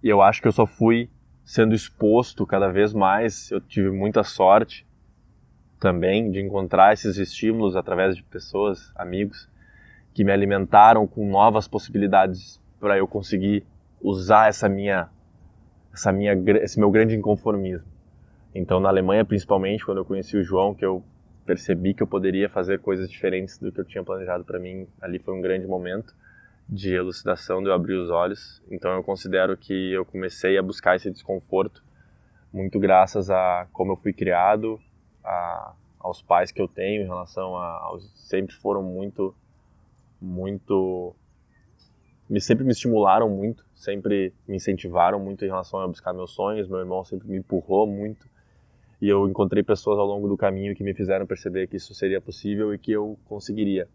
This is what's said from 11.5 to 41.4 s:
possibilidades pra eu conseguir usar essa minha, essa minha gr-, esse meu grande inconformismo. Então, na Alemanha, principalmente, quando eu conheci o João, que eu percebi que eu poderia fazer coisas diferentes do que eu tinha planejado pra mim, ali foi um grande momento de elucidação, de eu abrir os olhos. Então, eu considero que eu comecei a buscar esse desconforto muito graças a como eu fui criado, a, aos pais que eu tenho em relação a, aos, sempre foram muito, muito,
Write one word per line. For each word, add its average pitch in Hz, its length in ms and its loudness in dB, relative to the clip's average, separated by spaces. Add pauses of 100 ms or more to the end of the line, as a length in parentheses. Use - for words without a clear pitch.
possibilidades 95 960 0 (160)
pra 101 180 2
eu 95 120 0
conseguir 101 580 -2 (340)
usar 101 480 4
essa 104 200 0
minha, 98 420 -2 (840)
essa - 200 -2
minha 101 240 2
gr-, 101 260 2
esse - 160 -4
meu 104 100 6
grande 110 280 4
inconformismo. 101 680 -2 (680)
Então, 92 240 0
na 95 100 2
Alemanha, 98 360 2
principalmente, 101 600 -2
quando 95 140 -4
eu 92 60 -6
conheci 95 320 -6
o 98 80 2
João, 95 280 0
que 98 120 -6
eu 92 180 -2 (420)
percebi 90 500 -2
que - 80 -2
eu 104 40 0
poderia 95 420 0
fazer 95 300 -4
coisas 95 320 -4
diferentes 92 480 -6
do 95 140 -8
que - 80 -10
eu 90 40 -6
tinha 92 200 -12
planejado 90 400 -8
pra 90 160 -10
mim, 92 260 -12 (140)
ali 90 180 -10
foi 95 160 -8
um 92 60 -8
grande 92 260 -4
momento 92 480 -8 (540)
de 95 260 -4
elucidação, 92 680 -4
de 98 80 -2
eu 98 40 2
abrir 92 220 0
os 90 140 -4
olhos. 87 640 -4
Então, 90 220 -6
eu 92 100 -4
considero 95 540 -2
que 95 360 -6
eu 95 120 -2
comecei 95 520 -2
a 95 60 2
buscar 92 320 2
esse 92 160 -4
desconforto 95 720 -4 (720)
muito 95 260 -4
graças 95 520 4
a 92 420 0
como 95 180 -4
eu 95 60 -2
fui 101 160 -6
criado, 104 680 0 (460)
a, 87 500 -8 (240)
aos 90 240 -10
pais 90 280 2
que - 100 -10
eu 95 80 -2
tenho 101 340 -6
em 95 40 -6
relação 90 500 -10
a, 85 280 -10
aos, 92 260 -14 (180)
sempre 95 260 -6
foram 98 280 -4
muito, 95 520 -8 (880)
muito, 92 920 -6 (1120)